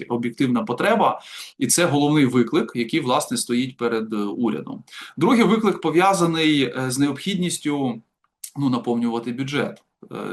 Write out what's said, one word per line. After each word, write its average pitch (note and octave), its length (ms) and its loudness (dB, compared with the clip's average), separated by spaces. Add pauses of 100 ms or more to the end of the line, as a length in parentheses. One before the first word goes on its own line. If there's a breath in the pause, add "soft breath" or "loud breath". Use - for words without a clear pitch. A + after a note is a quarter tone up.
об'єктивна A#2+ 540 -2
потреба, C3 580 2 (380 loud breath)
і C3 80 -2
це E3+ 180 4
головний D3 420 4
виклик, B2+ 480 2
який, A#2+ 260 -2
власне, C3 360 0
стоїть B2 400 -2
перед, A2+ 360 -2
е, G#2+ 40 -4
урядом. G#2 680 -4 (320 loud breath)
Другий A3+ 280 4
виклик G#3+ 360 2
пов'язаний, D#3+ 800 2
е, B2+ 280 -2
з B2 80 -4
необхідністю, C#3+ 1040 -2 (540)
ну, C#3 120 0
наповнювати A#2+ 640 -2
бюджет. C3+ 500 -4 (300)
Е, A#2 40 -12 (160)